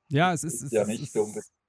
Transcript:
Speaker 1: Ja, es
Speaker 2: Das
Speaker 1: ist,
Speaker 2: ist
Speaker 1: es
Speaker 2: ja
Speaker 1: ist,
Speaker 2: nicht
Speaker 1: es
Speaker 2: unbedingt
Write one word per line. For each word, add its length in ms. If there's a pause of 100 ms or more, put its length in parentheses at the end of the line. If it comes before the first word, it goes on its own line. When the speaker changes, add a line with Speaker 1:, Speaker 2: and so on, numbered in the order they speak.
Speaker 1:
Ja, 240
es 100
Speaker 2:
Das 120
Speaker 1:
ist, 80
Speaker 2:
ist 40
Speaker 1:
es 60
Speaker 2:
ja 100
Speaker 1:
ist, 60
Speaker 2:
nicht 140
Speaker 1:
es 140
Speaker 2:
unbedingt 300 (220)